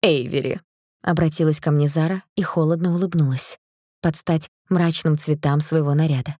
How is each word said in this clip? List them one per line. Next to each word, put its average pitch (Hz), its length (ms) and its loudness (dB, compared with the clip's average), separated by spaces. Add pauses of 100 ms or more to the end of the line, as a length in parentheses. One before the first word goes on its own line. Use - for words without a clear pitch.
"Эйвери", 139 580 0 (460)
обратилась 160 540 2
ко 160 100 -2
мне 147 180 2
Зара 165 340 -2 (120)
и 202 80 -2
холодно 170 500 0
улыбнулась, 165 680 0 (440)
под 165 140 0
стать - 340 -2 (180)
мрачным 165 480 0
цветам 147 440 0
своего 147 340 0
наряда. 147 460 0